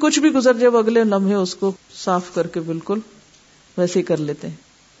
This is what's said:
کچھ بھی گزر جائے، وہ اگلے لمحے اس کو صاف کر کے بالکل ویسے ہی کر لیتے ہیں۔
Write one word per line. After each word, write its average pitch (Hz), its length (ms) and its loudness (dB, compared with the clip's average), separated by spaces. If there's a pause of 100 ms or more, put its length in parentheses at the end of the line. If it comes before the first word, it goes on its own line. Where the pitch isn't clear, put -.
کچھ 302 180 2
بھی 302 100 4
گزر 254 260 4
جائے، 240 140 4
وہ 233 100 4
اگلے 226 260 2
لمحے 196 300 0
اس 185 200 -2
کو 196 180 -4 (320)
صاف 180 300 -2
کر 170 120 -2
کے 170 140 -8
بالکل 165 380 -6 (800)
ویسے 180 220 0
ہی 175 60 0
کر 175 120 -2
لیتے 151 320 -6
ہیں۔ 160 80 -12 (440)